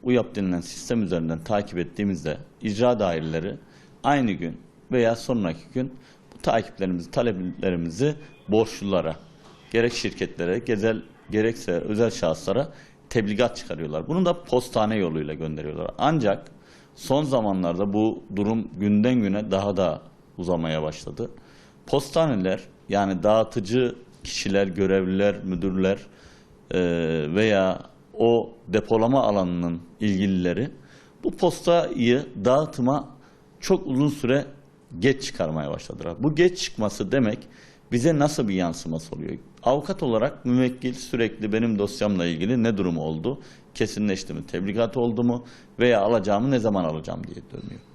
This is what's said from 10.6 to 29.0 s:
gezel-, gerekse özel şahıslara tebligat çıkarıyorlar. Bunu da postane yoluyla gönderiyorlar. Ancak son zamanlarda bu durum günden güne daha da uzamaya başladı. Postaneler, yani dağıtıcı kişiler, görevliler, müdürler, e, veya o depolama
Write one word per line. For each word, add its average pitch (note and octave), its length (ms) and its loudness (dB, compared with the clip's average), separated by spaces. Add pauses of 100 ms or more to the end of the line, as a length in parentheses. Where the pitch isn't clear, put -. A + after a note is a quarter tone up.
gezel-, A2+ 440 0 (280)
gerekse A2 400 0
özel G#2+ 400 0
şahıslara G2 580 -2 (400)
tebligat G#2+ 480 0
çıkarıyorlar. D#2 500 -6
Bunu F3+ 180 0
da F3 180 0
postane A2 520 0
yoluyla D#2+ 380 -2
gönderiyorlar. D#2 640 -6
Ancak B2+ 540 2 (440)
son C#3 280 0
zamanlarda G2+ 720 0
bu G#2+ 300 0 (120)
durum G#2 320 0 (120)
günden G#2 360 4
güne G#2 360 0
daha G2 260 0
da F2 240 0 (360)
uzamaya E2 460 -2
başladı. D#2 480 -8 (540)
Postaneler, C3 760 2 (300)
yani G2 340 0
dağıtıcı A2 720 2 (280)
kişiler, G2 440 0
görevliler, F#2+ 760 2
müdürler, F#2+ 540 0 (720)
e, F#2 80 0 (560)
veya G2 440 4 (380)
o A#2 360 4 (140)
depolama A2+ 560 2